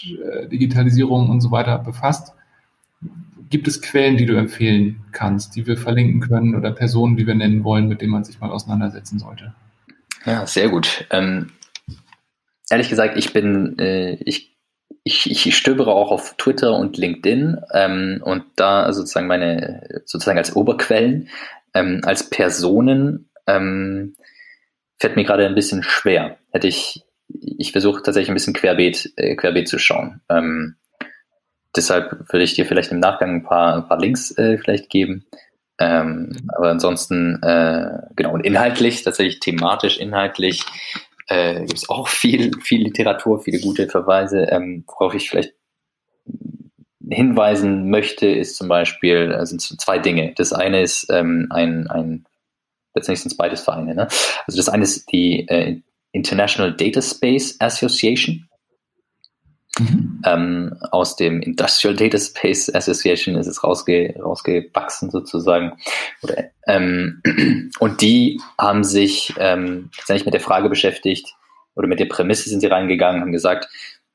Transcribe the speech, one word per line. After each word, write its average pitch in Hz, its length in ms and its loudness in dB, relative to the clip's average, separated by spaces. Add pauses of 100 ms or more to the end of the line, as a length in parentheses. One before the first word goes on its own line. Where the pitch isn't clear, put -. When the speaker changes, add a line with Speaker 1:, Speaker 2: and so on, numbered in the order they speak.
(220)
Speaker 1:
äh, - 260 -8
Digitalisierung 123 840 2
und 120 100 2
so 120 100 0
weiter 120 280 2
befasst, 135 560 -4 (1160)
gibt 147 160 0
es - 160 -4
Quellen, 135 340 2
die 120 100 4
du 113 80 2
empfehlen 107 680 2 (120)
kannst, 101 440 -4
die 117 100 -6
wir 117 100 0
verlinken 120 440 2
können 117 340 2
oder 107 160 -2
Personen, 117 460 2
die 110 100 0
wir 110 80 2
nennen 107 300 2
wollen, 107 240 2
mit 104 140 -2
denen 107 100 0
man 104 120 -2
sich - 160 -18
mal 107 100 -6
auseinandersetzen 104 680 -4
sollte? 107 360 -16 (680)
Speaker 2:
Ja, 113 220 -2
sehr 98 220 2
gut. 85 420 -2
Ähm, 92 400 -2 (1200)
ehrlich 120 180 2
gesagt, 107 280 0
ich - 160 -4
bin, 101 460 0
äh, 92 360 -2 (100)
ich, - 320 -8 (480)
ich, - 260 0
ich - 260 2
stöbere 131 360 4
auch 101 180 4
auf - 260 -4
Twitter 123 400 2
und 98 200 -2
LinkedIn, 139 640 0 (160)
ähm, 95 500 0
und 92 200 -2 (120)
da 98 360 4
sozusagen 92 340 -2
meine, 87 800 -2
sozusagen 87 320 0
als - 180 -2
Oberquellen, 120 720 2 (460)
ähm, 92 300 0
als - 260 -2
Personen, 120 1000 2 (180)
ähm, 98 680 -2 (840)
fällt - 180 0
mir 104 80 2
gerade 101 220 4
ein 95 80 0
bisschen 101 280 0
schwer. - 540 0 (160)
Hätte 92 160 2
ich, - 360 -6 (240)
ich - 440 -10
versuche 101 300 0
tatsächlich 98 280 0
ein 95 40 0
bisschen 92 200 -2
querbeet, 90 600 0
äh, - 200 0
querbeet 87 320 0
zu - 100 -2
schauen. - 500 -2
Ähm, 80 480 -2 (960)
deshalb - 580 -2
würde 90 120 4
ich 87 100 -2
dir 90 120 0
vielleicht 90 260 0
im 87 80 -2
Nachgang 90 360 0
ein 85 60 -4
paar, 85 320 2
ein 82 140 -4
paar 82 100 2
Links, 101 340 -2
äh, 110 260 2
vielleicht 104 320 -2
geben. 95 340 0 (540)
Ähm, 82 760 -2
aber 87 140 2
ansonsten, 87 720 0
äh, 82 560 0 (160)
genau, - 180 -2
und 85 120 -4
inhaltlich, 120 580 2
tatsächlich 92 380 -2
thematisch, 90 580 -2
inhaltlich, 98 680 -2 (640)
äh, 87 360 0
gibt's - 240 -8
auch - 200 -6
viel, 120 420 2 (100)
viel 113 220 2
Literatur, 107 600 0
viele 90 180 -2
gute 98 280 -2
Verweise. 95 640 2
Ähm, 90 360 -2
worauf - 280 -2
ich - 160 -6
vielleicht - 240 -2 (1500)
hinweisen 104 840 2
möchte, 104 360 2
ist 98 300 0
zum 92 120 -6
Beispiel, 85 640 2
äh, - 140 -2
sind 85 160 -8
so - 140 -10
zwei 95 220 0
Dinge. 85 380 0
Das 87 160 0
eine 92 300 2
ist, - 280 -2
ähm, 85 400 2
ein, 82 380 0
ein, 80 380 -6 (680)
letztendlich - 280 -4
sind's - 140 -10
beides 85 260 -2
Vereine, 82 320 -4
ne? 98 140 -2 (380)
Also 87 120 -6
das 90 100 2
eine 104 140 2
ist - 280 -2
die, 87 380 2
äh, 82 320 0 (320)
International 98 600 0
Data 107 260 0
Space 127 580 0
Association. - 880 0 (1300)
Speaker 1:
Mhm. - 480 0
Speaker 2:
Ähm, 87 500 0 (140)
aus 92 260 0
dem 82 240 0
Industrial 87 560 0
Data 110 220 2
Space - 560 -2
Association 90 640 0
ist 82 100 -2
es - 180 -8
rausge-, 87 560 2
rausgewachsen - 880 -4
sozusagen. 85 640 0 (500)
Oder, - 280 -4 (160)
ähm, 90 580 0
<clears throat> - 540 0
und 104 240 0
die 123 360 4 (200)
haben 101 260 2
sich, 101 540 2
ähm, 90 580 -2
tatsächlich 98 300 -2
mit - 80 0
der - 80 2
Frage 98 260 2
beschäftigt, 95 680 -2 (400)
oder - 140 -2
mit 90 100 0
der 90 80 0
Prämisse 98 440 -2
sind 101 100 -2
sie 101 60 2
reingegangen, 92 560 2
haben 87 100 -4
gesagt, 90 360 0 (460)